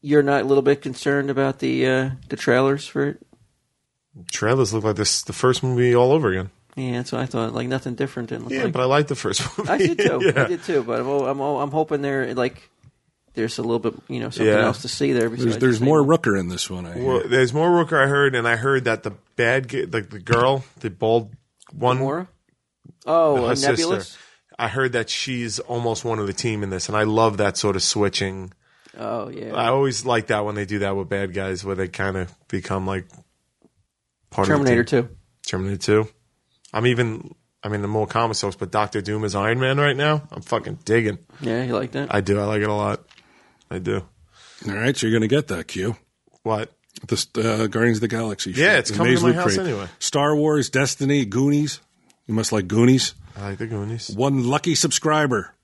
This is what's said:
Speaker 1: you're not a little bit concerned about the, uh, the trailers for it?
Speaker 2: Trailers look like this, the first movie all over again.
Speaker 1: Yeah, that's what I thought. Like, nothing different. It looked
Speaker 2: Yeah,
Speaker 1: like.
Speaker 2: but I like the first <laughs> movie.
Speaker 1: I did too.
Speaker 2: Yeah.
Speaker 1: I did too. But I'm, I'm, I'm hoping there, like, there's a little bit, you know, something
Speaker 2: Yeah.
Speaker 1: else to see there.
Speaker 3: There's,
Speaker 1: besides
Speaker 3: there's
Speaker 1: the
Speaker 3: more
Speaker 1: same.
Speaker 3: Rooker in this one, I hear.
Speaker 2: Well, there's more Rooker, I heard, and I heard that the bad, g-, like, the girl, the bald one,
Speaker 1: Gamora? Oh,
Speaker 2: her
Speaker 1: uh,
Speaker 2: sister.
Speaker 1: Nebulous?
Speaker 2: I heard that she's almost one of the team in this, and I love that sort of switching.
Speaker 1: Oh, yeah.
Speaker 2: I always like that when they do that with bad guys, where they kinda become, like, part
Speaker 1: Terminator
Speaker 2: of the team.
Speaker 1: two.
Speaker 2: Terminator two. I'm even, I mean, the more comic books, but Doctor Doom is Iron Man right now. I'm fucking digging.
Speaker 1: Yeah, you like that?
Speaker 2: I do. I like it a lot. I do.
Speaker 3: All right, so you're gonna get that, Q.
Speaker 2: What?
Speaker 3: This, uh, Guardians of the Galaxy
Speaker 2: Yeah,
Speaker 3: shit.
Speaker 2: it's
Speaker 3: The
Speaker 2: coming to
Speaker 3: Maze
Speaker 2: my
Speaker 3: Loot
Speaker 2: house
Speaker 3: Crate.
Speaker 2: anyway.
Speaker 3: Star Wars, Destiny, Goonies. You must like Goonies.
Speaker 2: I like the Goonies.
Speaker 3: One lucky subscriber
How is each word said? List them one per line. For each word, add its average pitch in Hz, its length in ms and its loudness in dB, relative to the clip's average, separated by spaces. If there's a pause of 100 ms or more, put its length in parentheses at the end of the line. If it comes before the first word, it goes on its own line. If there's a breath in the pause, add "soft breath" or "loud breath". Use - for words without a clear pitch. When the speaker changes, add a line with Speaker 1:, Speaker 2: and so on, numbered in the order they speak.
Speaker 1:
you're 147 220 4
not 139 200 2
a - 20 0
little 135 180 4
bit 139 200 4
concerned 139 480 -2
about 135 280 0
the, 131 280 0
uh, 131 240 2 (180)
the - 80 -6
trailers 135 500 2
for 143 220 -2
it? - 180 -10 (1040)
Speaker 2:
Trailers 113 420 2
look 110 120 -2
like 107 120 2
this, - 260 -2
the 123 100 -10
first 127 300 2
movie 123 320 2
all 123 180 6
over 147 180 2
again. 92 200 -4 (260)
Speaker 1:
Yeah, 127 160 -4
that's 123 180 -6
what 120 120 -4
I 131 40 -4
thought. 117 280 -4
Like, 120 140 -4
nothing 127 280 -4
different. 127 340 -6
It 117 100 -6
looked 117 120 -10
Speaker 2:
Yeah, 262 120 -4
Speaker 1:
like. 185 80 -2
Speaker 2:
but 127 100 0
I - 20 2
like 143 240 4
the 135 80 -4
first - 260 -4
<laughs> - 160 -8
movie. 214 120 -6
Speaker 1:
I - 80 2
did 339 200 2
too. 147 240 2
Speaker 2:
Yeah. 143 220 4
Speaker 1:
I - 20 -2
did 170 160 -4
too. 143 220 0
But 117 160 -4
I'm, 123 80 -4
I'm, 139 320 -2
I'm 139 320 -2
hoping 156 300 0
there, 135 320 -2
like, 127 360 -4 (640)
there's 113 240 -4
a - 40 -4
little 117 180 0
bit, 113 140 -2 (140)
you 123 120 -6
know, 113 100 -6
something 110 220 0
Speaker 2:
Yeah. 107 140 4
Speaker 1:
else 123 160 -2
to 120 60 -8
see 139 240 0
there. 117 160 2
Speaker 3:
There's, 120 160 -4
Speaker 1:
besides 113 140 2
Speaker 3:
there's 120 220 4
Speaker 1:
the 123 40 2
Speaker 3:
more 151 180 6
Speaker 1:
same. 139 80 4
Speaker 3:
Rooker 117 280 4
in 90 100 -2
this 90 220 -6
one, 90 160 -8
I 85 80 -12
hear. 90 100 -6
Speaker 2:
Well, 127 240 2
there's 123 240 4
more 156 180 2
Rooker, 160 320 4
I 135 60 4
heard, 143 280 2
and 117 100 0
I 117 100 4
heard 131 280 0
that 113 180 0
the 104 100 -6 (240)
bad, 123 320 2
g-, 123 180 -4
like, 113 240 -6
the 107 100 -14
girl, 123 440 2 (160)
the 113 100 -4
bald 110 420 0 (400)
one, 123 260 0
Speaker 1:
Gamora? 143 300 -4 (760)
Oh, 151 400 4
Speaker 2:
her 123 60 2
Speaker 1:
uh, - 40 2
Speaker 2:
sister. 135 160 0
Speaker 1:
Nebulous? 160 460 -2 (420 loud breath)
Speaker 2:
I 117 80 -2
heard 127 240 -2
that 117 180 -2
she's 120 500 -6
almost 120 440 -4
one 113 140 -2
of 104 80 -4
the 98 60 -4
team 107 320 -4
in 98 60 -6
this, 92 180 -6
and 107 80 -4
I 107 80 2
love 107 340 4
that 101 180 2
sort 101 200 0
of 90 60 -2
switching. 95 680 -2 (440 soft breath)
Speaker 1:
Oh, 110 320 -8
yeah. 113 260 -12
Speaker 2:
I 117 140 0
always 127 360 0
like 120 240 0
that 104 160 0
when 104 100 -4
they 104 100 -4
do 98 160 -2
that 98 160 0
with 95 120 -6
bad 98 260 -4
guys, 95 300 -6
where 98 120 -4
they 92 120 -4
kinda 95 400 -4 (200)
become, 95 380 -4
like, 95 200 -6 (1200)
part 95 180 0
Speaker 1:
Terminator 131 320 4
Speaker 2:
of 117 60 2
the 123 160 2
team. 123 60 -6
Speaker 1:
two. - 80 -20 (300)
Speaker 2:
Terminator 95 320 -4
two. 107 300 2 (640)
I'm 113 140 0
even, 117 480 -2 (280)
I 107 60 -8
mean, 104 140 -4
the 101 60 -4
more 107 180 -2
comic 113 340 -2
books, 101 160 -4
but 92 140 -8
Doctor 107 300 -2
Doom 107 240 -6
is 101 100 -4
Iron 110 260 0
Man 131 180 0
right 143 180 2
now. 151 340 0
I'm - 120 -14
fucking - 420 -6
digging. 107 340 2 (220)
Speaker 1:
Yeah, 120 240 -2
you 120 100 -4
like 113 180 -4
that? 139 220 -4
Speaker 2:
I 104 60 2
do. 101 200 0
I 101 40 -2
like 107 180 -2
it 107 60 0
a 107 60 0
lot. 104 260 -2 (720 soft breath)
I 92 80 -8
do. 98 240 -4 (640 loud breath)
Speaker 3:
All 98 60 -6
right, 117 220 0
so 113 100 -2
you're 113 120 2
gonna 110 100 2
get 139 200 2
that, 87 200 -6
Q. - 280 -4 (460)
Speaker 2:
What? 110 300 -4 (340)
Speaker 3:
This, - 200 -2 (100)
uh, 110 320 0
Guardians 113 300 2
of - 20 -2
the 117 80 -2
Galaxy 110 420 -4
Speaker 2:
Yeah, 147 220 2
Speaker 3:
shit. 165 80 4
Speaker 2:
it's - 100 -4
Speaker 3:
The 104 60 -4
Speaker 2:
coming 117 140 2
to 127 60 6
Speaker 3:
Maze 113 60 2
Speaker 2:
my 120 60 4
Speaker 3:
Loot 120 80 4
Speaker 2:
house - 180 0
Speaker 3:
Crate. 95 140 -2
Speaker 2:
anyway. 101 180 -4 (140)
Speaker 3:
Star 143 340 2
Wars, 151 340 2
Destiny, 139 560 0
Goonies. 139 560 0 (460)
You 110 80 -4
must 110 160 0
like 101 160 0
Goonies. 117 480 4 (220)
Speaker 2:
I 101 140 -10
like 98 80 -10
the 117 100 -8
Goonies. 110 420 -8
Speaker 3:
One 127 380 0
lucky 147 260 0
subscriber 147 880 0